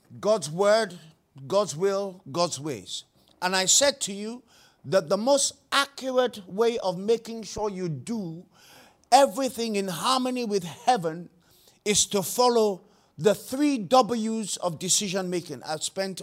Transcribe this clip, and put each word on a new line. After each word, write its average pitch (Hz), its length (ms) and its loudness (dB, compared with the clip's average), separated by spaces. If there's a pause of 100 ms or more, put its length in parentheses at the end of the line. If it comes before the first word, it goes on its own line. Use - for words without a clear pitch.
(200)
God's 185 300 0
word, 202 480 2 (480)
God's 185 280 0
will, 196 460 -2 (100)
God's 165 300 0
ways. 123 440 -8 (360)
And 185 160 0
I 190 80 2
said 277 380 4
to 202 100 -6
you 214 300 -10 (420)
that 160 240 0
the 190 80 2
most 269 380 2 (180)
accurate 254 760 -2
way 226 340 -2
of 180 180 -2
making 220 460 -2
sure 214 260 -6
you 185 180 -6
do 165 560 -8 (680)
everything 233 680 4
in 196 120 0
harmony 247 560 0
with 202 200 -2
heaven 170 680 -2 (560)
is 208 200 2
to 202 160 0
follow 220 600 2 (340)
the 190 180 4
three 277 440 0
W's 220 800 2
of 170 200 -4
decision 185 520 -2
making. 151 320 -6
I've 156 200 -6
spent 190 400 -6